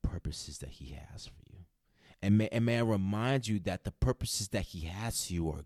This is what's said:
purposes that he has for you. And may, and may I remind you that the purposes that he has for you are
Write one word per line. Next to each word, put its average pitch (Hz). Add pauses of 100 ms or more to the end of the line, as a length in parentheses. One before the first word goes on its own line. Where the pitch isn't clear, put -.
purposes -
that 69
he 69
has -
for -
you. 90 (640)
And 101
may, 107
and 117
may 117
I 117
remind 110
you 104
that 92
the -
purposes -
that 98
he 85
has 107
for 90
you 82
are 76